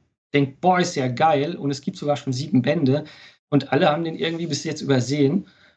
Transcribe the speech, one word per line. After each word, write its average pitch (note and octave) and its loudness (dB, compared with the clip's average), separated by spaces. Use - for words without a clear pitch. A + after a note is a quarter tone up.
denkt, C#3 0
"Boah, F3+ 4
ist - -2
ja B2+ -2
geil", D3+ 2
und C#3+ -4
es C3+ -6
gibt - -8
sogar D3 -2
schon C3 -4
sieben C3 0
Bände D3 0
und - 0
alle D#3+ 4
haben D#3+ 0
den E3 -6
irgendwie E3 -4
bis C#3 -6
jetzt D#3 -6
übersehen. C#3 2